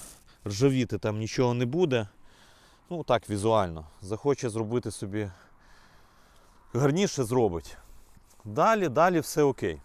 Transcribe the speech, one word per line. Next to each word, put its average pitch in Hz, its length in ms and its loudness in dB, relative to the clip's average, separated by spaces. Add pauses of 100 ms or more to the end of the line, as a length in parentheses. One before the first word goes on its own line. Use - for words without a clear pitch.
(460)
ржавіти 117 520 2
там 107 200 -2
нічого 120 360 0
не 123 120 0
буде. 127 420 0 (840)
Ну, 165 140 -8
так, 113 260 0
візуально. 98 580 0 (140)
Захоче 120 480 -2
зробити 113 420 -4
собі 101 400 -8 (1400)
гарніше, 143 500 2
зробить. 107 540 0 (680)
Далі, 175 440 2
далі 165 300 4
все 147 240 0
окей. 104 420 0